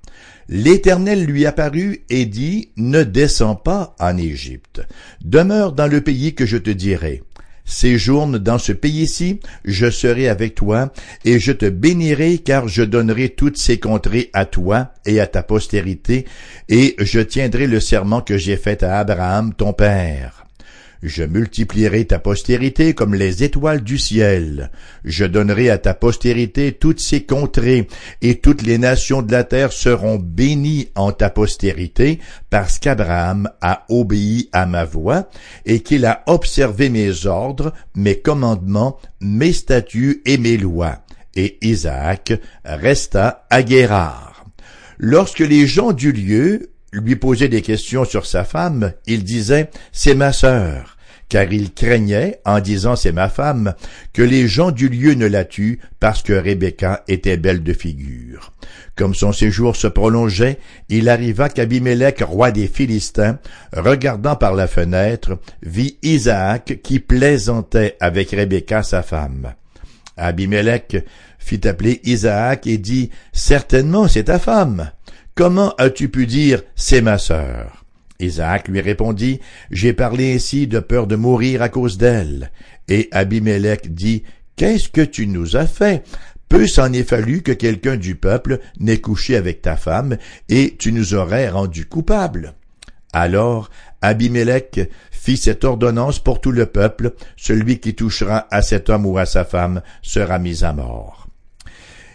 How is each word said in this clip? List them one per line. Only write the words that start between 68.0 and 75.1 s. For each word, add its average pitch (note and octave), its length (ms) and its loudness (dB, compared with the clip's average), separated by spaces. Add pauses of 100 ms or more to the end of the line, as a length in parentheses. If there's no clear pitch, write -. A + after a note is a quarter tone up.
avec F2+ 300 0
Rebecca, G2+ 520 -2
sa F#2 200 -2
femme. C2+ 500 -8 (640)
Abimelech G2 880 -2 (340)
fit - 300 -2
appeler G2+ 360 0
Isaac A#2 640 0
et A2+ 120 0
dit, « A#2 320 -2 (240)
Certainement, D#3 720 4
c'est G#2+ 160 4
ta F3+ 140 2
femme. C3 520 0 (440)